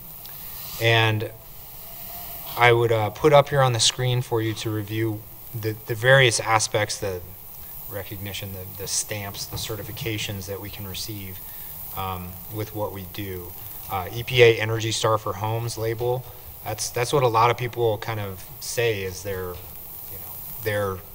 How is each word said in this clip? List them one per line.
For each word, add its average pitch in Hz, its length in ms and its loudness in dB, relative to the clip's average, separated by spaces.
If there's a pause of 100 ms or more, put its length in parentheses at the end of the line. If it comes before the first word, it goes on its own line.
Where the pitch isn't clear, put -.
(800)
And 110 500 4 (1300)
I 120 140 10
would, 117 200 6
uh, 107 200 2
put 156 200 6
up 143 180 10
here 143 120 4
on 127 120 6
the 110 60 0
screen 123 420 2
for 117 200 0
you 110 140 0
to - 140 -4
review 107 520 -2 (320)
the, 110 220 -4 (120)
the 120 80 -2
various 127 440 8
aspects, 107 580 2
the 92 240 -4 (720)
recognition, 101 600 -8
the, 95 280 -12
the 95 60 -6
stamps, 101 580 -4
the - 120 -8
certifications 104 920 -6
that 98 120 -6
we 101 100 -10
can 98 180 -10
receive, 95 500 -8 (580)
um, 92 340 -6 (240)
with 104 220 -6
what 101 180 -4
we 98 100 -10 (100)
do. 90 380 -8 (400)
Uh, 95 220 -4
E 117 100 -4
P 123 180 6
A 113 180 10
Energy 110 320 0
Star 110 260 2
for 104 160 -4
Homes 113 440 -2
label, 120 480 -2 (380)
that's, - 260 -4
that's 120 240 0
what 139 100 4
a 123 40 6
lot 113 240 6
of 117 60 2
people 117 420 0
kind 110 200 -4
of 98 240 -8 (160)
say 113 440 0
is 92 180 -6
their, 92 280 -4
you - 680 -12
know, - 160 -12 (300)
their 101 340 0 (180)